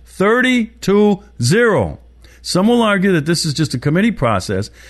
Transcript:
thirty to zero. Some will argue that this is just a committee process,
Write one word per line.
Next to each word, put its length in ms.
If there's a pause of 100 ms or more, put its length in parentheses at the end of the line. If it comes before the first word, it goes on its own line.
thirty 640 (140)
to 420 (180)
zero. 580 (440)
Some 240
will 160
argue 300
that 120
this 200
is 100
just 180
a 60
committee 320
process, 580 (200)